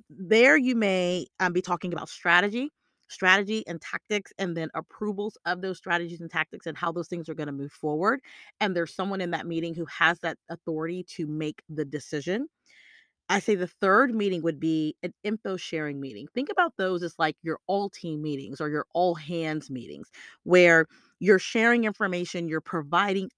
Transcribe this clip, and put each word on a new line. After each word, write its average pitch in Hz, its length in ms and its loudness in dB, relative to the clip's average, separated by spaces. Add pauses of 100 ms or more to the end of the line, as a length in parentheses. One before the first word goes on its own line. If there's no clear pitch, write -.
there 220 480 6
you 254 180 2
may, 185 520 0 (120)
um, 180 140 0
be 180 80 2
talking 180 320 -4
about - 160 -8
strategy, 208 640 2 (380)
strategy 196 580 2
and 165 140 -8
tactics, - 580 -6
and 175 160 -2
then 160 180 -4
approvals 208 720 -6
of 180 160 -4
those 185 160 -6
strategies 170 440 -4
and 165 100 -12
tactics 160 340 -4
and 151 120 -6
how 170 160 -2
those 170 160 -6
things 175 180 -8
are 156 80 -8
gonna 151 160 -6
move 139 220 -8
forward. 170 480 0 (400)
And 196 120 0
there's 170 220 -2
someone 190 240 -4
in 175 120 -2
that 160 140 -4
meeting 165 300 -6
who 170 100 -6
has 165 340 2
that 160 180 -6 (120)
authority 165 540 -6 (120)
to 165 120 -4
make 151 420 -6
the 151 140 -4
decision. 151 640 -4 (840)
I 196 100 2
say 208 160 0
the 180 120 -2
third 220 480 4
meeting 196 280 0
would 160 160 -2
be 156 440 0
an 180 100 -8 (100)
info 208 340 -4
sharing 151 420 -6
meeting. 131 340 -10
Think 269 160 -4
about 359 280 0
those 185 260 -2
as, 170 160 -6
like, 156 240 0
your 160 240 -4
all 196 220 0
team 156 320 -8
meetings 139 380 -6
or 151 100 -2
your 151 240 -2
all 175 220 2
hands 156 540 -6
meetings 98 400 -12 (340)
where 170 440 8 (320)
you're 185 200 6
sharing 233 440 2
information, 180 640 -2
you're 160 140 -2
providing 185 760 0